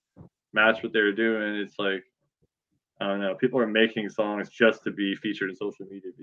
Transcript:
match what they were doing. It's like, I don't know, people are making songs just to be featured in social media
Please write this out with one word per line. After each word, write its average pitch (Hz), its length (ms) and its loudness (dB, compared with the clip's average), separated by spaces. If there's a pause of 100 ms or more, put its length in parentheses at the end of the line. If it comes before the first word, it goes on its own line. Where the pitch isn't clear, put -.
(540)
match 110 300 4
what 113 100 -6
they 113 80 2
were 104 100 4
doing. 110 440 0
It's 101 240 -6
like, 98 240 0 (960)
I 101 60 -2
don't 98 120 0
know, 95 160 -2
people 131 240 0
are 113 80 2
making 110 420 2
songs 104 400 -4
just - 360 4
to 107 60 -4
be 98 240 -2
featured 98 340 -6
in 90 80 -10
social 101 300 -8
media 95 240 -14 (120)